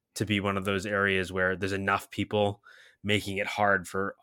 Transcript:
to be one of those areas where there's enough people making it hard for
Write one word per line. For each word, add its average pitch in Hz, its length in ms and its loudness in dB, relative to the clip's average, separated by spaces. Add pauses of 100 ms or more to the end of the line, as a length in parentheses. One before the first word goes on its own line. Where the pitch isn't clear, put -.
(160)
to 107 100 -2
be 101 140 2
one 98 180 0
of 95 80 -6
those 98 200 0
areas 98 460 0
where 92 240 2
there's 95 160 -2
enough 98 380 0
people 101 520 0 (420)
making 98 340 0
it 101 80 -2
hard 101 420 2
for 98 340 -4